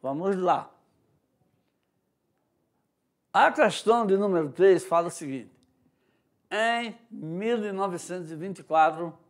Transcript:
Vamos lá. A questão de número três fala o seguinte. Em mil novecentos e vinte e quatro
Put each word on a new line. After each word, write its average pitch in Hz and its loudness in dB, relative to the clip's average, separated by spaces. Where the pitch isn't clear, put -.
Vamos 165 -4
lá. 175 0
A 262 4
questão 226 2
de 190 2
número 180 0
três 185 4
fala 170 0
o - -6
seguinte. 135 -12
Em 226 -2
mil 208 -4
novecentos 180 -6
e 165 -12
vinte 180 -10
e - -20
quatro 160 2